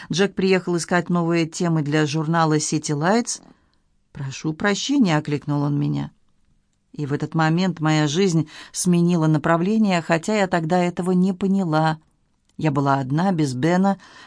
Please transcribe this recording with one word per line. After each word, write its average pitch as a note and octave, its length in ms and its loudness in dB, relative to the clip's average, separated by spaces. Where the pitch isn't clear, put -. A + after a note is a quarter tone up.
Джек F#3+ 240 0
приехал F#3 400 0
искать E3+ 320 -2
новые E3+ 380 0
темы E3 360 -2
для D3+ 240 0
журнала D#3 520 0
City D3+ 380 -4
Lights. G3 460 0
«Прошу C#3+ 400 -6
прощения», G3+ 640 0
окликнул D3 460 -2
он C#3+ 160 0
меня. C#3+ 340 -4
И D3+ 140 -8
в C3 60 -4
этот D3 220 -6
момент E3 460 0
моя D#3 260 2
жизнь D#3+ 420 2
сменила F3 560 2
направление, E3+ 760 2
хотя E3+ 340 0
я G3 100 2
тогда F3 320 0
этого F3 340 -2
не F#3 200 2
поняла. E3 680 0
Я D3 140 0
была C#3 260 0
одна, D3 320 0
без D3+ 240 0
Бена, F3+ 440 2